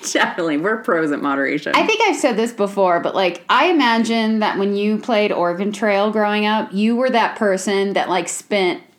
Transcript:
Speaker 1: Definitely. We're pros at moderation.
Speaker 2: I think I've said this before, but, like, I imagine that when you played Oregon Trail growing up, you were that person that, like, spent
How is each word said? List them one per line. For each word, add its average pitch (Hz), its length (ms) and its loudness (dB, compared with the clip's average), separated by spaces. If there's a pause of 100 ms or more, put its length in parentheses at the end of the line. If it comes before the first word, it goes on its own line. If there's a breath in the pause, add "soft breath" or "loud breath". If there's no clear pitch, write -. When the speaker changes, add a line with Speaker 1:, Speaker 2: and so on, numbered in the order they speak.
(120)
Speaker 1:
Definitely. 165 460 0
We're 214 240 -2
pros 160 300 0
at 139 100 -4
moderation. 139 540 -2
Speaker 2:
I 330 100 2
think 440 160 0
I've 381 140 2
said 254 200 0
this 233 160 -2
before, 196 480 2
but, 170 140 -4
like, 180 340 -2
I 262 180 4
imagine 226 760 2
that 208 180 -2
when 202 180 0
you 208 220 0
played 208 340 0
Oregon 175 400 -2
Trail 208 400 0
growing 208 340 0
up, 214 260 0
you 214 240 2
were 254 140 0
that 214 260 0
person 196 580 0
that, 175 140 0
like, 175 200 -2
spent 185 540 -2 (160)